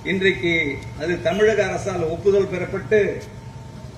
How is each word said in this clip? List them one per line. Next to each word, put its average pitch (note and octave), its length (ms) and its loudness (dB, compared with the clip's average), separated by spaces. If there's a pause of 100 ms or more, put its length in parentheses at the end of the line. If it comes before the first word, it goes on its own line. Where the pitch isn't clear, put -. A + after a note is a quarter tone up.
இன்றைக்கு E3 720 2 (240)
அது E3 220 -2
தமிழக G3+ 420 4
அரசால் F3+ 460 -2
ஒப்புதல் F#3+ 400 2
பெறப்பட்டு F#3 720 0 (760)